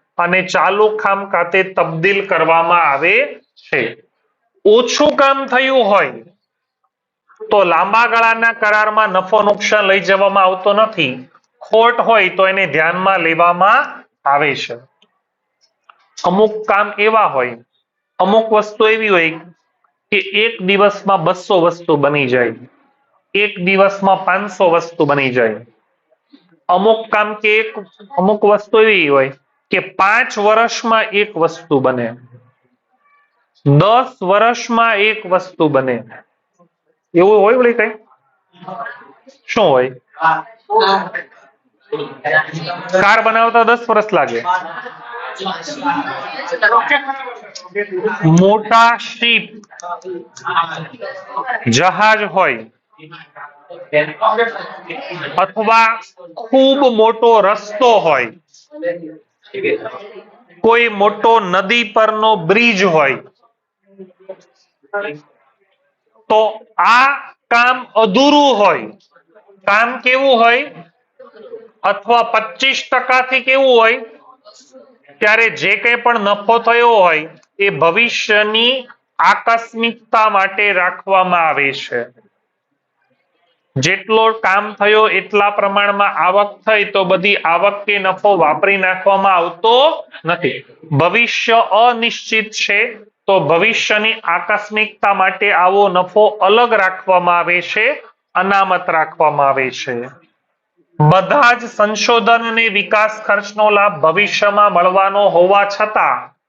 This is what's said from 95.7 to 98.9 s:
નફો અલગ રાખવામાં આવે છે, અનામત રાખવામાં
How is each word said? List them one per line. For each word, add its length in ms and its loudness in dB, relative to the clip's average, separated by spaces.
નફો 340 2
અલગ 320 4
રાખવામાં 680 0
આવે 220 0
છે, 240 -4
અનામત 540 0
રાખવામાં 600 0